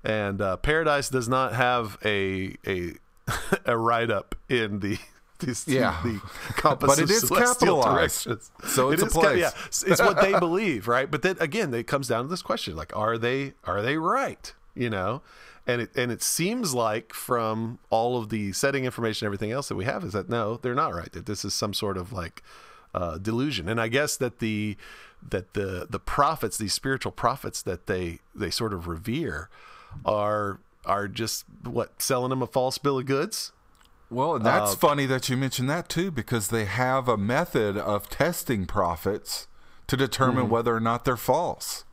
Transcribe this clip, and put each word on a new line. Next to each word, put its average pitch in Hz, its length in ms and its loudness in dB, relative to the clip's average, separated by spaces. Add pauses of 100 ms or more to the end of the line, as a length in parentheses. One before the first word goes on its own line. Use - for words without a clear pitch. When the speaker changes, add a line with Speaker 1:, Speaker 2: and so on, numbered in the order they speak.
Speaker 1:
And, 104 380 -2
uh, 95 160 0
paradise 151 520 2
does 127 200 0
not 131 240 2
have 123 500 2
a, 98 520 0 (100)
a, 90 280 -2 (340)
<laughs> - 380 -2
a 120 120 2
write-up 113 560 2 (160)
in 110 300 0
the, 104 180 0 (220)
<laughs> - 200 -20
this, 127 280 -6
Speaker 2:
Yeah. 110 360 2
Speaker 1:
the 110 160 -2
Speaker 2:
<laughs> - 360 -12
Speaker 1:
compass - 320 4
Speaker 2:
But 143 120 8
it 165 40 4
Speaker 1:
of 160 80 2
Speaker 2:
is 226 160 2
Speaker 1:
celestial 208 560 6
Speaker 2:
capitalized. 95 420 2
Speaker 1:
directions. 117 260 -6 (220)
Speaker 2:
So 131 180 6
it's 156 100 4
Speaker 1:
It - 40 4
Speaker 2:
a - 20 -4
Speaker 1:
is 220 60 0
ca-, 254 60 4
Speaker 2:
place. 190 220 6
Speaker 1:
yeah, 156 100 2 (140)
it's, - 180 -4
it's 185 180 4
what 208 200 6
they 196 180 6
Speaker 2:
<laughs> - 0 -
Speaker 1:
believe, 170 480 0
right? 131 240 2
But 147 100 -2
then 185 200 2
again, 160 320 0
it 117 120 -2
comes 139 220 -2
down 117 160 0
to 143 60 -8
this 180 120 -6
question, - 360 -6
like, 76 180 -10
are 113 220 0
they, 131 360 -2 (120)
are 98 160 -2
they 135 160 0
right? 175 560 -2 (200)
You 120 160 -4
know? 104 320 -2 (460)
And 120 140 0
it, - 140 -6
and 123 160 0
it - 120 -4
seems 196 500 -2
like 117 400 0
from 113 640 -2 (120)
all 120 280 2
of 110 120 -6
the 104 240 -2
setting 139 320 0
information, 113 420 -2
everything 104 240 -4
else 139 160 -6
that - 80 -6
we 95 100 -4
have, 185 200 -2
is 98 80 -8
that 92 160 -4
no, 117 280 -2
they're 123 160 -4
not 151 220 0
right. 175 160 -8
That 104 160 -12
this 104 180 -6
is 98 80 -4
some 107 200 -2
sort 95 240 -2
of, 90 160 -8
like, 87 280 -10 (540)
uh, 82 240 -2
delusion. 110 500 -2
And 113 100 0
I 113 100 0
guess 143 280 0
that 123 220 -4
the, 107 360 -2 (540)
that 95 240 -6
the, 95 340 -4
the 98 120 -6
prophets, 143 580 0
these 104 160 -2
spiritual 135 380 -2
prophets 123 500 -2
that 92 240 -6
they, 90 340 -2 (140)
they 92 160 -4
sort 110 240 -2
of 85 140 -6
revere, 90 640 -4 (560)
are, 104 540 0 (260)
are 101 220 0
just, 110 380 -6 (180)
what, 120 380 -6
selling 127 300 0
them 131 100 -2
a 120 60 -2
false 127 320 0
bill 139 180 2
of 127 80 -4
goods? 139 460 -2 (580)
Speaker 2:
Well, 143 260 0
and 113 100 0
that's 170 280 4
Speaker 1:
Uh, - 40 -4
Speaker 2:
funny 143 280 6
that 131 240 0
you 127 80 0
mentioned 131 320 0
that 170 200 -4
too, 185 220 0
because 117 360 -2
they 113 180 0
have 127 420 2
a 117 100 4
method 110 600 2
of 104 320 -2
testing 139 560 0
prophets 95 840 -2 (400)
to - 80 0
determine 127 500 2
Speaker 1:
Mm-hmm. 110 80 2
Speaker 2:
whether 117 220 2
or 113 40 0
not 117 260 0
they're 123 120 2
false. - 760 -2